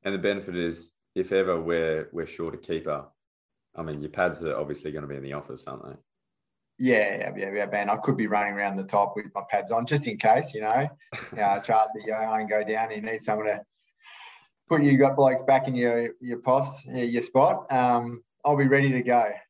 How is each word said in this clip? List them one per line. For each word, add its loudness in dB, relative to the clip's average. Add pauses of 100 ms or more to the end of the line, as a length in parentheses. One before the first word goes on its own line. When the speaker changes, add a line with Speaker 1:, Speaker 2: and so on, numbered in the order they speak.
Speaker 1:
And -4
the -2
benefit -4
is, -6 (220)
if -4
ever 2
we're, -2
we're -8
short -8
a -16
keeper, -6 (680)
I -10
mean, -8
your -10
pads -2
are -4
obviously -8
gonna -10
be -10
in -12
the -10
office, -12
aren't -14
they? -16 (800)
Speaker 2:
Yeah, 2
yeah, -6
yeah, -6
yeah, -2
man. -2
I 2
could -2
be -2
running 0
around -4
the -6
top 0
with -8
my -6
pads -2
on, 0
just -2
in -6
case, 2
you -6
know. 0 (240)
Speaker 1:
<laughs> -12
Speaker 2:
Uh, 2
Charlie, 0
you -2
know, -2
I -2
can -4
go 2
down. -2
You -8
need -6
someone -2
to -2 (1040)
put 4
you 6
got 6
blokes 4
back 4
in -2
your, 2 (100)
your -6
post, 0
uh, -6
your 0
spot. 2
Um, 0 (200)
I'll 4
be 4
ready 4
to 0
go. 4 (180)